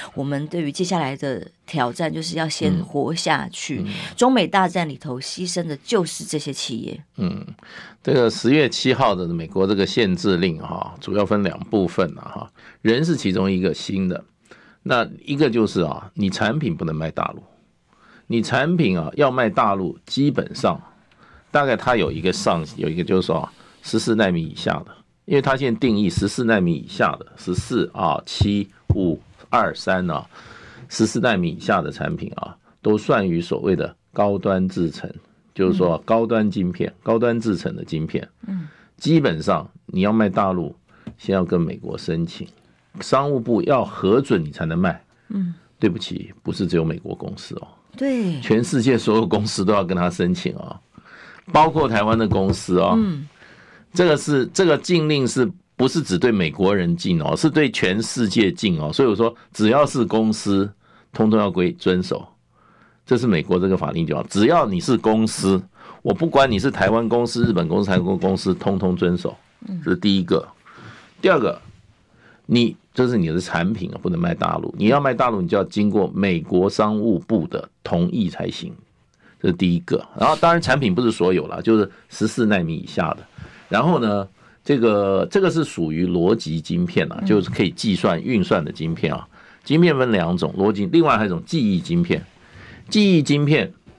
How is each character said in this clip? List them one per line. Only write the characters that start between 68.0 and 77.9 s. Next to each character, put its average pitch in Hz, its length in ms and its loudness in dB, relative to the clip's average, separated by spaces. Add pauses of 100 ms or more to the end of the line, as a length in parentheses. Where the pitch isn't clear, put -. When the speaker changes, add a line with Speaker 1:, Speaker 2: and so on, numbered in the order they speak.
Speaker 2:
国 92 140 0
公 95 220 0
司， 95 160 0
通 98 260 -2
通 92 160 0
遵 87 220 2
守。 - 180 -6 (320)
Speaker 1:
嗯。 185 160 -10
Speaker 2:
这 117 80 0
是 90 60 2
第 98 220 2
一 92 40 0
个。 85 240 0 (720)
第 196 100 2
二 180 80 6
个， 104 220 -2 (880)
你， 117 320 2 (160)
这 127 160 2
是 123 80 0
你 87 100 2
的 82 140 -2
产 87 320 -2
品 98 180 -8
啊， - 100 -12
不 - 80 -2
能 85 80 -2
卖 85 160 0
大 - 260 -2
陆。 - 180 -8
你 98 80 0
要 135 160 4
卖 135 120 2
大 123 160 0
陆， 107 120 -2
你 87 80 -2
就 101 80 2
要 98 80 2
经 104 240 0
过 98 260 2
美 95 240 0
国 92 300 2
商 107 280 0
务 104 220 0
部 87 280 -2
的 - 200 -8 (160)
同 87 260 0